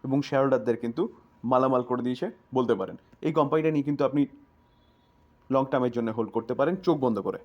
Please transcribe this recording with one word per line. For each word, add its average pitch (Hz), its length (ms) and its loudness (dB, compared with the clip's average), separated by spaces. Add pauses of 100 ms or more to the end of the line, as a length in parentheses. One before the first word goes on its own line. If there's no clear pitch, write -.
এবং 135 180 0
শেয়ারহোল্ডারদের 131 540 2
কিন্তু 120 320 -4 (360)
মালামাল 127 380 2
করে 123 200 -2
দিয়েছে 127 280 -4 (240)
বলতে 120 200 2
পারেন। 95 220 -4 (240)
এই 156 120 -2
কোম্পানিটা 156 380 2
নিয়ে 147 120 0
কিন্তু 143 220 0
আপনি 139 220 2 (1200)
লং 135 200 4
টার্মের 127 220 2
জন্য 117 180 -2
হোল্ড 110 200 -4
করতে 113 240 -4
পারেন 143 220 0
চোখ 175 220 0
বন্ধ 120 200 2
করে। 98 260 -4